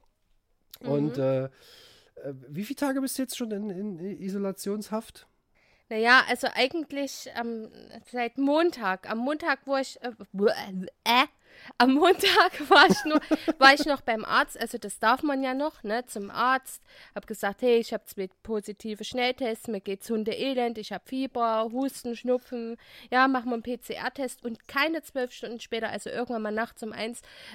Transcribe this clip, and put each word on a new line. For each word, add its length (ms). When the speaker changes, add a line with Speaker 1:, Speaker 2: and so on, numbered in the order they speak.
Speaker 1:
Und, 360
Speaker 2:
Mhm. 60
Speaker 1:
äh, 220
äh, 60
wie 160
viele 120
Tage 240
bist 160
du 60
jetzt 140
schon 160
in, 180
in 280
Isolationshaft? 1080
Speaker 2:
Naja, 400
also 240
eigentlich, 760
ähm, 300
seit 280
Montag. 680
Am 100
Montag, 480
wo 100
ich, 260
äh, 80
äh, 220
am 160
Montag 300
<laughs> 480
war 180
ich 160
nur, 160
war 160
ich 100
noch 160
beim 240
Arzt, 340
also 200
das 220
darf 220
man 200
ja 100
noch, 300
ne, 240
zum 240
Arzt. 520
Hab 120
gesagt: 340
Hey, 160
ich 160
hab 160
zwei 220
positive 640
Schnelltests, 640
mir 140
geht's 260
hundeelend, 680
ich 160
hab 160
Fieber, 600
Husten, 460
Schnupfen. 640
Ja, 180
mach 160
mal 100
einen 80
P-C-R-Test 840
und 200
keine 360
zwölf 280
Stunden 300
später, 300
also 180
irgendwann 320
mal 120
nachts 300
um 120
eins, 260